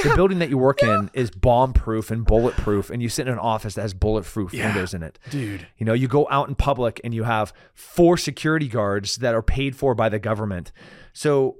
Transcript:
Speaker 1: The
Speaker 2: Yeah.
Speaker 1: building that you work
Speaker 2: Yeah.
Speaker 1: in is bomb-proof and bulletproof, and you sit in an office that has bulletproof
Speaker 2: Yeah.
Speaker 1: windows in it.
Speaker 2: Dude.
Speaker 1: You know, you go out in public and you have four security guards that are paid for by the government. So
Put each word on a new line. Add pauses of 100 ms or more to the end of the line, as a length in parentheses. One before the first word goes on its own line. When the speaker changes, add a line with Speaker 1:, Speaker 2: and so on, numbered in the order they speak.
Speaker 1:
The
Speaker 2:
Yeah.
Speaker 1:
building
that
you
work
Speaker 2:
Yeah.
Speaker 1:
in
is
bomb-proof
and
bulletproof,
and
you
sit
in
an
office
that
has
bulletproof
Speaker 2:
Yeah.
Speaker 1:
windows
in
it. (120)
Speaker 2:
Dude. (120)
Speaker 1:
You
know,
you
go
out
in
public
and
you
have (220)
four
security
guards
that
are
paid
for
by
the
government. (400)
So